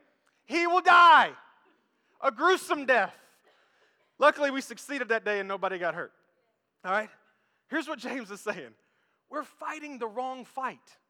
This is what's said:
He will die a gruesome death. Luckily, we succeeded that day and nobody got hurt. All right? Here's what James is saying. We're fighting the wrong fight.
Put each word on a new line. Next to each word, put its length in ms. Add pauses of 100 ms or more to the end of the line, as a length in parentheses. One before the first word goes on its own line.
(440)
He 220
will 160
die 480 (880)
a 100
gruesome 540
death. 300 (1040)
Luckily, 320
we 100
succeeded 480
that 160
day 140
and 100
nobody 300
got 160
hurt. 180 (720)
All 60
right? 180 (600)
Here's 200
what 100
James 320
is 100
saying. 340 (560)
We're 140
fighting 540
the 100
wrong 360
fight. 360 (300)